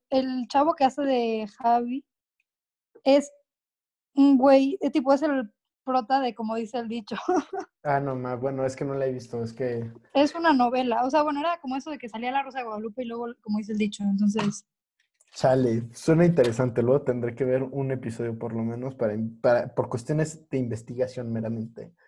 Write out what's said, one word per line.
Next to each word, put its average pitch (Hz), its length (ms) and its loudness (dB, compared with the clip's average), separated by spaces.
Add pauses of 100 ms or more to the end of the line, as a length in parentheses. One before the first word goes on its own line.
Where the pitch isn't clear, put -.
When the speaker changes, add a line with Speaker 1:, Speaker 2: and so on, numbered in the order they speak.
(100)
Speaker 1:
el 262 380 0
chavo 285 260 2
que 277 100 2
hace 262 180 0
de 233 460 0 (100)
Javi 240 460 0 (1000)
es 277 260 6 (840)
un 277 240 8
güey, 269 420 6
eh, 285 100 0
tipo, 269 220 2
es 285 100 2
el 269 280 -2 (340)
prota 262 360 0
de 240 140 -2
Como 220 220 -6
dice 233 220 -6
el 233 100 -6
dicho. 226 280 -8
<laughs> 359 540 -4 (140)
Speaker 2:
Ah, 143 140 0
no, 139 160 -4
ma, 127 220 -6
bueno, 131 280 -4
es 131 120 -4
que 147 80 -6
no 139 100 -4
la 135 120 -2
he 131 60 -2
visto, 117 300 -8
es 113 100 -8
que 117 380 -6 (240)
Speaker 1:
Es 285 220 2
una 330 160 2
novela, 247 520 0
o 262 60 -2
sea, 302 140 2
bueno, 294 160 -2
era 339 200 -2
como 254 160 -8
eso 277 140 -8
de 285 80 -8
que 240 100 -12
salía 233 220 -6
La 277 140 -2
Rosa 262 140 -10
de 247 60 -6
Guadalupe 220 380 -8
y 240 40 -6
luego 233 200 -8 (140)
Como 208 180 -4
dice 214 140 -6
el 208 60 -2
dicho, 208 260 -2
entonces 208 600 0 (720)
Speaker 2:
Chale, 127 580 2
suena 165 320 4
interesante, 123 560 4
luego 131 220 4
tendré 120 320 -2
que 131 100 -2
ver 131 200 2
un 135 260 -4
episodio 117 480 -6
por 117 140 -6
lo 113 100 -4
menos 123 320 -6
para, 113 200 -2 (260)
para, 123 340 2
por 123 140 -2
cuestiones 151 640 -4
de 135 80 -2
investigación 120 720 -6
meramente. 110 600 -8 (160)